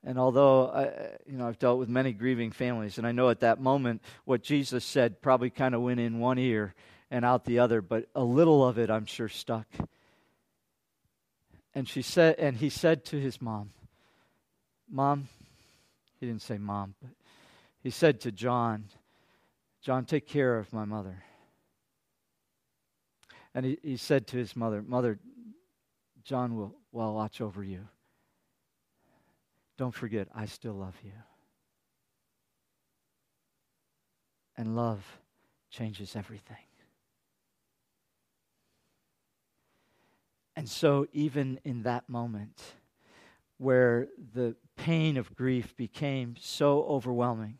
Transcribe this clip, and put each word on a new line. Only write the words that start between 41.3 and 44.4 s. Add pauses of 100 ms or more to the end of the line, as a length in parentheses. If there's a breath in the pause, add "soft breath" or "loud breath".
in
that
moment (960 soft breath)
where (260)
the (200)